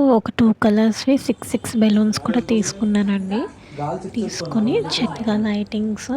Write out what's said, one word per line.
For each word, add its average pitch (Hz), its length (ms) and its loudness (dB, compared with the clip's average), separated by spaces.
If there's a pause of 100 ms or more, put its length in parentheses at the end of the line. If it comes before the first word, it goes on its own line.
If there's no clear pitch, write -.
(120)
ఒక 220 200 2
టూ - 140 2 (140)
కలర్స్వి 220 580 2
సిక్స్ - 320 -4
సిక్స్ - 280 -4
బెలూన్స్ 214 420 4
కూడా 233 220 0
తీసుకున్నానండి. 202 1000 0 (720)
తీసుకుని 208 640 -2 (160)
చక్కగా 220 480 -2
లైటింగ్స్ 214 800 -4